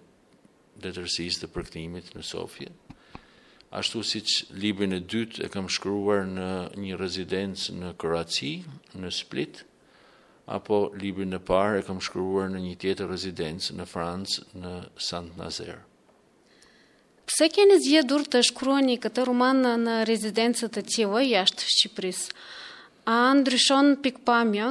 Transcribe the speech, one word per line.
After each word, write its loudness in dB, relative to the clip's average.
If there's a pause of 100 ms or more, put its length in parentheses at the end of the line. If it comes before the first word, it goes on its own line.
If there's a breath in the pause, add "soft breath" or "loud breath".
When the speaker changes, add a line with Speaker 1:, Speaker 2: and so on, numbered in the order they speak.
(840)
Speaker 1:
letërsisë -6
të -14
përkthimit -10
në -14
Sofje. -12 (1040 loud breath)
Ashtu -6
siç -2 (100)
librin 0
e -2
dytë -4
e -10
kam -6
shkruar 0
në -4 (280)
një -6
rezidencë -4
në -10
Kroaci, -4 (420)
në -10
Split, -8 (840 soft breath)
apo 0
librin -6
e -6
parë 2
e -6
kam -8
shkruar -2
në -6
një -8
tjetër -4
rezidencë -8
në -10
Francë, -6
në -12 (200)
Saint-Nazaire. -10 (1500 soft breath)
Speaker 2:
Pse 4
keni 8
zgjedhur 4
të 4
shkruani 2
këtë -2
roman 4
në, 4
në 0
rezidencë 0
të -6
tilla 2
jashtë 2
Shqipërisë? -2 (640 loud breath)
A 2 (160)
ndryshon 6
pikpamja 2